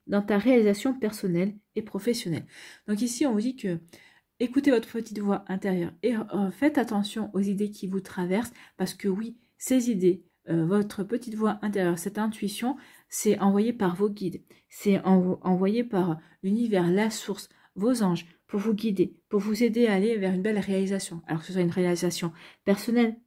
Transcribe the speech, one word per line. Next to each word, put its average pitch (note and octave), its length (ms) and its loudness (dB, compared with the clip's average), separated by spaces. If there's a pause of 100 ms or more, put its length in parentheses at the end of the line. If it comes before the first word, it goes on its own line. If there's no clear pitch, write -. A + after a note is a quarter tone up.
dans G3+ 140 0
ta G3+ 160 0
réalisation G#3+ 560 4
personnelle G3+ 640 -2 (220)
et G#3+ 60 -4
professionnelle. » G3+ 640 -4 (420)
Donc G#3 120 -2
ici, B3 260 -2
on B3+ 60 0
vous G#3 80 0
dit C4 160 -4
que F3 220 -4 (600)
écoutez C4+ 320 0
votre A3+ 180 2
petite A3 300 -8
voix G3+ 300 0
intérieure F#3 440 -2 (100)
et, A#3 140 2
euh, G3+ 340 -2
faites D4 280 0
attention G#3 560 -2
aux F#3+ 60 0
idées G3+ 300 -2
qui G#3 160 -10
vous F#3 140 -4
traversent F#3+ 520 -2 (240)
parce F#3 180 -4
que - 140 -4
oui, A3 300 -4 (180)
ces A#3+ 340 0
idées, F#3 340 2 (260)
euh, E3 160 2
votre G3+ 380 0
petite A3 320 -6
voix G#3+ 260 0
intérieure, F#3 360 0
cette G3 200 -8
intuition, A3 580 -4 (320)
c'est - 300 2
envoyé G3+ 340 4
par F#3 240 0
vos G#3 140 2
guides, F#3+ 320 -6 (260)
c'est G3 360 2
envo-, F#3 380 4
envoyé F#3+ 420 2
par F3+ 340 0 (240)
l'univers, G3 480 2
la G#3 180 2
source, - 400 -8 (280)
vos A3+ 260 2
anges, F3 240 0 (220)
pour G#3 100 -4
vous A3 140 0
guider, G3+ 560 0
pour G#3 120 0
vous G#3+ 220 0
aider A#3 240 4
à G#3 80 4
aller G#3+ 220 2
vers F#3+ 160 0
une F#3 100 0
belle G#3+ 160 0
réalisation. F#3+ 680 -2
Alors D#3+ 160 -4
que - 40 -18
ce F#3 60 -10
soit F#3 100 2
une F3 80 2
réalisation F3 600 0 (320)
personnelle, A3+ 520 2 (100)